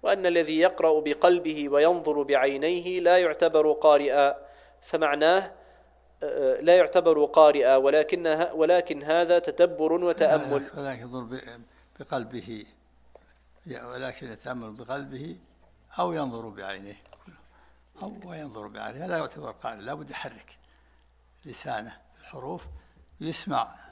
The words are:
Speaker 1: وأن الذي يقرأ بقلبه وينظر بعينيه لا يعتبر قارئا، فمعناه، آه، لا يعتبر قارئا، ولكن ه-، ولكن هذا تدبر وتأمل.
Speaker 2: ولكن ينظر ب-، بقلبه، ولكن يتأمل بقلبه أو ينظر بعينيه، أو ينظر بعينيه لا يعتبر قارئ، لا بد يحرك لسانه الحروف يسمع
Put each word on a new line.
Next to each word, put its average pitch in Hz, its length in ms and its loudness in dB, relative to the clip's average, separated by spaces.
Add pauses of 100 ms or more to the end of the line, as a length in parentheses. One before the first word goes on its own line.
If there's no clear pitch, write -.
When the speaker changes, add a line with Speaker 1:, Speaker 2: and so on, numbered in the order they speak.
Speaker 1:
وأن 196 220 0
الذي 160 340 2
يقرأ 165 400 4
بقلبه 151 680 0
وينظر 151 520 2
بعينيه 143 760 0
لا 175 180 6
يعتبر 160 540 2
قارئا، 143 640 4 (460)
فمعناه، 160 720 0 (720)
آه، 135 380 -2
لا 170 160 6
يعتبر 165 480 4
قارئا، 143 500 6
ولكن 151 520 2
ه-، 160 260 0
ولكن 160 500 0
هذا 170 360 2
تدبر 165 540 0
وتأمل. 156 840 0
Speaker 2:
ولكن 135 240 -10
ينظر 123 180 -12
ب-، 120 420 -14 (380)
بقلبه، 117 680 -10 (1160)
ولكن 123 480 -12
يتأمل 117 400 -14
بقلبه 135 680 -12 (640)
أو 175 140 -4
ينظر 117 360 -8
بعينيه، 98 520 -14 (1000)
أو 185 320 -16
ينظر 113 340 -14
بعينيه 110 380 -14
لا 180 120 -6
يعتبر 143 340 -10
قارئ، 113 300 -12
لا 123 120 -10
بد 151 160 -14
يحرك - 480 -16 (880)
لسانه 120 520 -10 (240)
الحروف 151 440 -14 (560)
يسمع 151 540 -4 (160)